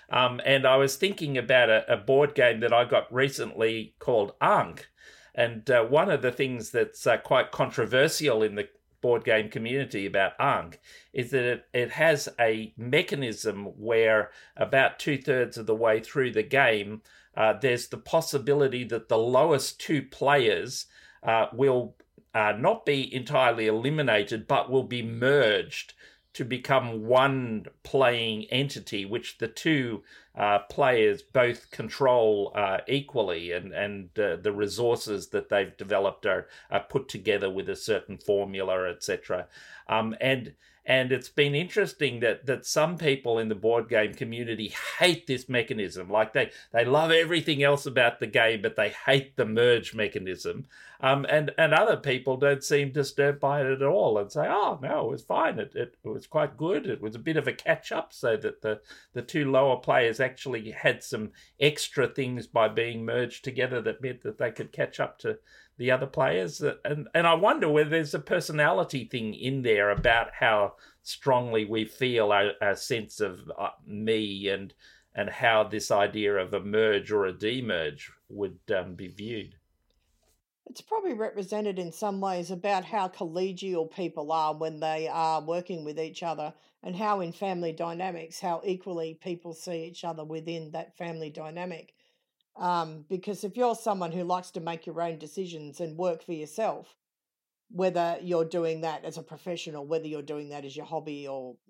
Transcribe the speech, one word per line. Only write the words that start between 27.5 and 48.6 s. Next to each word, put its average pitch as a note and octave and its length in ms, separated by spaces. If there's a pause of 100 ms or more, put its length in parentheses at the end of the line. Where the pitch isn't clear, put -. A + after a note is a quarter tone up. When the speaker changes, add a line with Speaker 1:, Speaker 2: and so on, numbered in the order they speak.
Speaker 1:
playing A#2 640
entity, A#2+ 580
which A2+ 340
the A2+ 100
two, B2+ 540 (340)
uh, G2+ 220 (120)
players A#2 520
both A#2+ 480
control, A2+ 840
uh, G2 320
equally, G2+ 680
and, F2+ 200
and, G2 460
uh, F#2+ 180
the G2 160
resources G#2 760
that G2+ 200
they've G2+ 280
developed G2 500
are, F#2 220 (220)
are G2 180
put - 200
together G2+ 420
with F#2 180
a G2 80
certain G2 420
formula, F#2+ 720
et F2 120
cetera. F2+ 440 (420)
Um, A2 320
and, B2+ 340 (320)
and C3 260
it's C3 160
been C#3+ 260
interesting D#3 640
that, A2+ 260
that B2 180
some E3 320
people C3+ 420
in A2 100
the A2 60
board A2+ 360
game G#2+ 240
community A2+ 580 (260)
hate F3 280
this B2+ 200
mechanism. G2+ 640
Like, G#2 240
they, B2+ 180 (220)
they A#2 140
love D#3 240
everything E3 520
else C#3+ 220
about B2 360
the A#2+ 60
game, A2+ 360